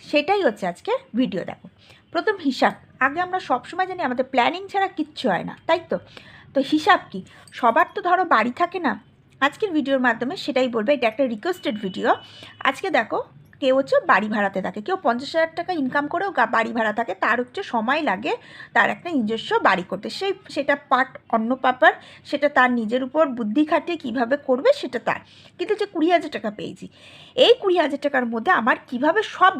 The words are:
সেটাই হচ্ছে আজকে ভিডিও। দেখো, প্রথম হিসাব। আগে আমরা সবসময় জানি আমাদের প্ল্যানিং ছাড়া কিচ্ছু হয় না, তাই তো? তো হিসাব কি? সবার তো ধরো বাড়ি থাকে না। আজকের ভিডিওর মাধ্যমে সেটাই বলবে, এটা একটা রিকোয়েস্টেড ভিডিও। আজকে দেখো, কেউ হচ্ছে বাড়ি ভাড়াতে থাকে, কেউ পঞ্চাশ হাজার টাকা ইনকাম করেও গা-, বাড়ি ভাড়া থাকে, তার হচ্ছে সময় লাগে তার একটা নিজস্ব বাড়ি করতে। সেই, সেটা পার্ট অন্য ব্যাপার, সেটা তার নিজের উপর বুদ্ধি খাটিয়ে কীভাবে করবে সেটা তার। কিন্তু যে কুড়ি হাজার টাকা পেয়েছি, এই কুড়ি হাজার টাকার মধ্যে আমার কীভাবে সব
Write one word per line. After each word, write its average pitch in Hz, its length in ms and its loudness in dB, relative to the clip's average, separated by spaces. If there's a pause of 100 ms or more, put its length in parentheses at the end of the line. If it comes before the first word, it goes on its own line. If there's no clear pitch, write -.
সেটাই 302 360 2
হচ্ছে 220 240 0
আজকে 175 260 -6 (220)
ভিডিও। 190 300 -2
দেখো, - 220 -14 (440)
প্রথম 370 340 -2
হিসাব। 277 300 2 (260)
আগে 277 200 0
আমরা 370 200 -2
সবসময় 339 500 -4
জানি 370 120 -8
আমাদের 254 280 -2
প্ল্যানিং 269 380 0
ছাড়া 392 200 0
কিচ্ছু - 400 -8
হয় 165 200 0
না, - 60 -12 (120)
তাই 330 220 2
তো? - 80 -2 (560)
তো 277 60 0 (120)
হিসাব 311 380 4
কি? 190 120 -12 (340)
সবার 269 380 4
তো 415 100 -8
ধরো 359 220 2 (100)
বাড়ি 240 260 2
থাকে 349 200 -2
না। 277 120 0 (480)
আজকের 359 360 0
ভিডিওর 269 300 0
মাধ্যমে 240 300 -2
সেটাই 254 320 0
বলবে, 226 240 -2
এটা 277 160 0
একটা 220 160 0 (100)
রিকোয়েস্টেড 285 500 -4
ভিডিও। 196 240 -2 (600)
আজকে 320 220 -4
দেখো, 294 300 0 (420)
কেউ 262 140 4
হচ্ছে 277 200 2 (140)
বাড়ি 214 180 4
ভাড়াতে 202 380 -2
থাকে, 202 200 -8
কেউ 370 180 -2
পঞ্চাশ 254 300 -2
হাজার 320 240 0
টাকা 339 140 -4 (100)
ইনকাম 285 300 -2
করেও 381 260 -2
গা-, 233 180 2
বাড়ি 226 160 0
ভাড়া 220 260 -2
থাকে, 233 160 -4
তার 233 280 0
হচ্ছে - 180 -8 (120)
সময় 247 280 0 (100)
লাগে 220 220 -2 (400)
তার - 220 4
একটা 339 220 -10
নিজস্ব 220 340 -2 (180)
বাড়ি 185 220 2
করতে। 202 200 -8
সেই, 381 220 -4 (220)
সেটা 285 200 0 (140)
পার্ট 262 220 2 (200)
অন্য 226 200 0 (140)
ব্যাপার, 262 280 4 (340)
সেটা 294 300 0
তার 254 140 4 (100)
নিজের 233 220 -2
উপর 285 200 2 (160)
বুদ্ধি 233 260 0
খাটিয়ে 330 400 -2
কীভাবে 240 320 -2 (120)
করবে 269 220 2 (100)
সেটা 247 280 -6
তার। - 120 -2 (340)
কিন্তু 359 260 -4
যে 415 120 -4
কুড়ি 330 220 0
হাজার 330 220 0
টাকা 214 220 -6
পেয়েছি, 180 280 -12 (500)
এই 370 220 8
কুড়ি 370 240 0
হাজার 285 220 -2
টাকার 277 280 0
মধ্যে 233 180 -2 (100)
আমার 254 160 2 (100)
কীভাবে 302 340 0 (140)
সব 370 260 6